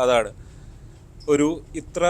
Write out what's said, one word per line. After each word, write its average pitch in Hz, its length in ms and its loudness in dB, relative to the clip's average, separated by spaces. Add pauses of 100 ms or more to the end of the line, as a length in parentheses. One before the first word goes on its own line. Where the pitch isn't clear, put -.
അതാണ്, 117 260 2 (1040)
ഒരു 147 160 2 (320)
ഇത്ര 175 280 -4